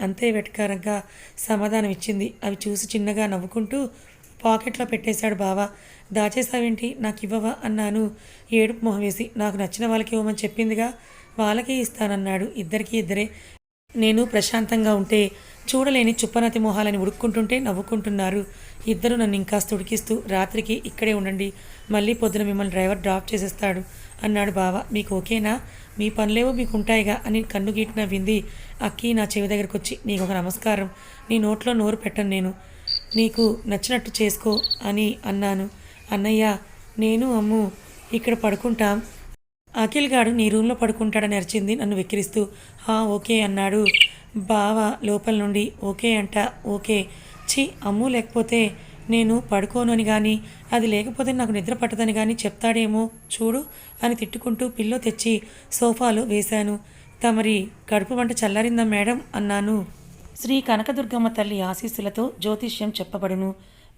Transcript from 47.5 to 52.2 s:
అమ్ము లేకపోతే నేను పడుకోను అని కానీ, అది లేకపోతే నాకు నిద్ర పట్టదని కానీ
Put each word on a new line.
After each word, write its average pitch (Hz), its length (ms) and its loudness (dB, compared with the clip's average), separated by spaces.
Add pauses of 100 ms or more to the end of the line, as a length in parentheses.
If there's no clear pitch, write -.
అమ్ము 214 220 2
లేకపోతే 233 520 2 (500)
నేను 226 300 4
పడుకోను 233 540 0
అని 226 120 4
కానీ, 214 280 4 (380)
అది 233 160 4
లేకపోతే 226 440 0
నాకు 247 200 0
నిద్ర 208 220 0
పట్టదని 226 400 0
కానీ 220 200 2